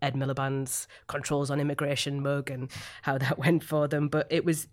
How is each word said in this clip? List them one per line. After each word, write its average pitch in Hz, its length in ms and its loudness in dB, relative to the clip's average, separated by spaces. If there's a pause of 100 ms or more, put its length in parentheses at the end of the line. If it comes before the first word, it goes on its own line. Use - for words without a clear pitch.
Ed 139 120 0
Miliband's 135 720 -2 (220)
controls 143 420 0
on 143 80 0
immigration 143 640 0
mug 143 260 0
and 127 220 -6 (320)
how 135 160 0
that 135 200 0
<laughs> 127 60 -2
went 165 200 4
for 147 240 2
them. 147 180 2
But 151 240 0
it 165 140 2
was, 160 280 0